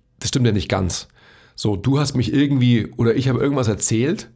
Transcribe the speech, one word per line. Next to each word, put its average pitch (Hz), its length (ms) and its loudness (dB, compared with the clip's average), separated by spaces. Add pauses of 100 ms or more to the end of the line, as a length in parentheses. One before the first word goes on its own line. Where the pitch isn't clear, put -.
(200)
das - 100 -6
stimmt 131 160 0
ja 113 60 2
nicht 101 180 -2
ganz. 95 380 -4 (480)
So, 107 200 -2
du 131 240 0
hast 147 160 -2
mich 120 180 -2
irgendwie, 127 540 2 (100)
oder 113 180 2
ich 127 120 0
habe 123 120 0
irgendwas 131 280 0
erzählt 113 680 -2